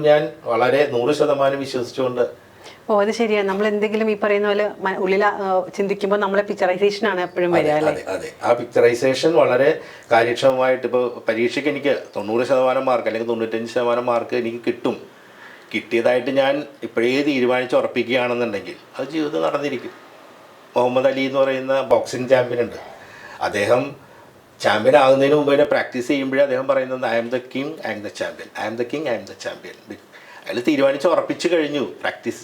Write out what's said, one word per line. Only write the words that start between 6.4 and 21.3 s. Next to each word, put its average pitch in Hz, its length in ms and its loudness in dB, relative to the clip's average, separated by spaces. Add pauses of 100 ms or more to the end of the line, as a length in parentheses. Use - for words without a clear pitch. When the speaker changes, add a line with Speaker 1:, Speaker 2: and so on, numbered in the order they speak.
Speaker 2:
പിക്ചറൈസേഷൻ 202 640 0
ആണ് 185 180 -2
എപ്പോഴും 175 240 0
Speaker 1:
അതെ, 170 60 4
Speaker 2:
വരിക, 151 200 2
അല്ലേ? 151 140 2
Speaker 1:
അതെ, 147 100 -8 (120)
അതെ. - 140 -8 (180)
ആ 113 40 4 (100)
പിക്ചറൈസേഷൻ 127 680 2 (100)
വളരെ 131 300 4 (420)
കാര്യക്ഷമമായിട്ട് 127 760 2
ഇപ്പോൾ 123 160 0 (240)
പരീക്ഷയ്ക്ക് 120 460 0
എനിക്ക് 131 200 0 (220)
തൊണ്ണൂറ് 110 340 0
ശതമാനം 131 400 2
മാർക്ക് 113 200 0
അല്ലെങ്കിൽ 113 220 -2
തൊണ്ണൂറ്റഞ്ച് 113 420 -4
ശതമാനം 120 380 0
മാർക്ക് 117 300 -2
എനിക്ക് 117 260 -6
കിട്ടും, 120 280 -2 (800)
കിട്ടിയതായിട്ട് 120 580 0 (100)
ഞാൻ 139 120 2 (320)
ഇപ്പോഴേ 123 320 0 (120)
തീരുമാനിച്ച് 127 500 2
ഉറപ്പിക്കുകയാണെന്നുണ്ടെങ്കിൽ 117 1000 -2 (180)
അത് 131 180 -6
ജീവിതത്തിൽ 156 340 -2
നടന്നിരിക്കും. 139 440 -4 (840)
മുഹമ്മദ് 127 340 2
അലി 131 180 -2
എന്ന് 135 160 0